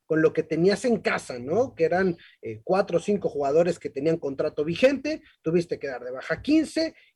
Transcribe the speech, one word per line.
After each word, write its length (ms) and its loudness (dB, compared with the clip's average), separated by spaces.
con 160 2
lo 100 4
que 80 0
tenías 440 2
en 160 2
casa, 360 -4
¿no? 380 -2
Que 80 0
eran, 340 2
eh, 220 -10
cuatro 340 2
o 20 -2
cinco 300 0
jugadores 480 2
que 140 -10
tenían 260 0
contrato 480 -4
vigente, 560 0
tuviste 340 0
que 80 -10
dar 180 -10
de 60 -10
baja 320 -6
quince 540 0